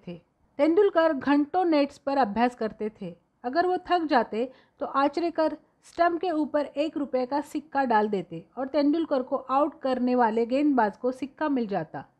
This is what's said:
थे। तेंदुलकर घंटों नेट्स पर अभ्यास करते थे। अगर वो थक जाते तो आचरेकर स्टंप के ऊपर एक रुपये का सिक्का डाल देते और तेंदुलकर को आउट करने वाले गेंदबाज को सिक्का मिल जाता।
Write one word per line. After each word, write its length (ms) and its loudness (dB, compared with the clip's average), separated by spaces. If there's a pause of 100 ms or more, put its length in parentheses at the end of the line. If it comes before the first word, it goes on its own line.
थे। 140 -14 (380)
तेंदुलकर 540 4
घंटों 520 2
नेट्स 320 2
पर 200 -4
अभ्यास 380 0
करते 360 -6 (100)
थे। 140 -12 (280)
अगर 240 0
वो 100 0 (120)
थक 140 2
जाते 460 0 (300)
तो 60 -6
आचरेकर 720 -2 (260)
स्टंप 380 0
के 100 -2
ऊपर 340 -2
एक 320 -4
रुपये 280 -4
का 160 -4
सिक्का 440 -4
डाल 220 2
देते 380 -6 (120)
और 100 -6
तेंदुलकर 540 0
को 140 -4
आउट 440 0
करने 360 0
वाले 300 2
गेंदबाज 520 2
को 140 -2
सिक्का 380 -6
मिल 180 0
जाता। 380 -6 (140)